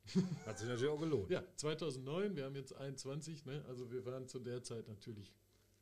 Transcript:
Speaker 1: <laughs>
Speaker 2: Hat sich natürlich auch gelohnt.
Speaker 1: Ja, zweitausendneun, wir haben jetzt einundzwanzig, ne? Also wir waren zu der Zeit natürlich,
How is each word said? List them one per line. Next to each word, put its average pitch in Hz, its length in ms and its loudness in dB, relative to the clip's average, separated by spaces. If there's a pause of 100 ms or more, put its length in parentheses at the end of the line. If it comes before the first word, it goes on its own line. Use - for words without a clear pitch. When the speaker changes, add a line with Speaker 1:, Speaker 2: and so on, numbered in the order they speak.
Speaker 1:
<laughs> 180 400 4
Speaker 2:
Hat 107 140 -2
sich 113 80 0
natürlich 123 240 4
auch 151 80 2
gelohnt. 143 320 4
Speaker 1:
Ja, 180 120 4 (120)
zweitausendneun, 156 800 0
wir 135 100 0
haben 135 100 -4
jetzt 135 200 -6
einundzwanzig, 139 680 -4
ne? 143 220 -4
Also 123 240 -4
wir 123 140 -2
waren 127 220 -2
zu 127 120 -4
der 120 240 -2
Zeit 113 240 -4
natürlich, 101 460 -8 (480)